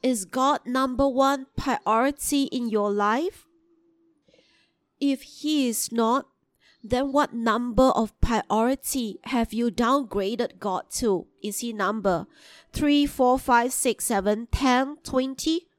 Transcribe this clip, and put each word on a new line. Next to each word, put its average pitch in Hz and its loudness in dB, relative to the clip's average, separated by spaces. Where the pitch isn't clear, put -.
is 226 0
God 262 0
number 262 0
one 269 2
priority 262 0
in 240 -4
your 208 0
life? 220 0
If 277 0
he 294 -2
is - -4
not, 233 0
then 247 -2
what 285 2
number 233 2
of 226 2
priority 226 0
have 226 -2
you 233 0
downgraded 226 -2
God 190 -4
to? 202 0
Is 208 -8
he 233 -6
number 196 0
three, 285 2
four, 262 2
five, 247 2
six, - -2
seven, 214 0
ten, 269 2
twenty? 269 -2